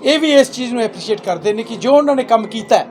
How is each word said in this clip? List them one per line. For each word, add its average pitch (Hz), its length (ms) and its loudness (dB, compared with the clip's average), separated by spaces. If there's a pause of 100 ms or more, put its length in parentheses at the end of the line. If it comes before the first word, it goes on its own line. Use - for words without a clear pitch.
ਇਹ 302 160 2
ਵੀ 302 140 2
ਇਸ 269 180 4
ਚੀਜ਼ 247 220 -8
ਨੂੰ 240 100 -2
ਐਪਰੀਸ਼ੀਏਟ 214 380 -6
ਕਰਦੇ 185 320 -2
ਨੇ 220 100 -6
ਕਿ 226 120 -10
ਜੋ 226 200 2
ਉਹਨਾਂ 285 200 4
ਨੇ 262 80 -2
ਕੰਮ 226 240 0
ਕੀਤਾ 220 300 0
ਹੈ 151 140 -2